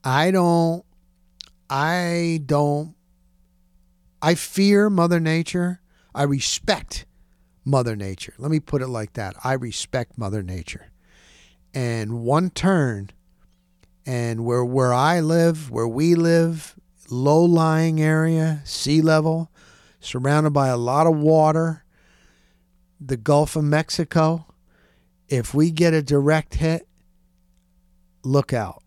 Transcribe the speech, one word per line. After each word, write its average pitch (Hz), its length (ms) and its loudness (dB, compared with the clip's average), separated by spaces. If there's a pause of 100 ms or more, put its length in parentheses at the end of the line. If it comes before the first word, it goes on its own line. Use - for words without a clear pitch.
I 147 280 0
don't, 170 520 2 (840)
I 170 760 -2
don't, 147 500 -2 (1300)
I 165 140 2
fear 202 540 2
Mother 175 320 2
Nature. 170 580 -4 (340)
I 139 100 -2
respect - 800 -4 (580)
Mother 127 320 0
Nature. 98 420 -10
Let 139 140 -6
me 156 80 0
put 147 220 -4
it 131 80 -6
like 110 240 -8
that. 98 280 -10
I 127 120 -4
respect 123 640 -8
Mother 104 260 -6
Nature. 90 480 -12 (840)
And 117 500 -6
one 151 260 0
turn, 131 600 -2 (960)
and 120 380 -4
where, 120 220 0
where 127 280 0
I 151 280 2
live, 160 500 0
where 117 160 -2
we 143 280 2
live, 165 600 0 (340)
low-lying 160 920 2
area, 160 640 0
sea - 360 0
level, 160 480 2 (520)
surrounded 147 500 0
by 139 160 2
a 127 80 0
lot 127 320 2
of 165 80 4
water, 156 720 2 (1120)
the 135 160 -6
Gulf 143 400 0
of 156 80 0
Mexico, 160 840 0 (840)
if 127 240 -4
we 156 180 2
get 165 220 2
a 156 100 0
direct 147 520 0
hit, 160 340 -2 (1300)
look 139 300 0
out. 107 360 -6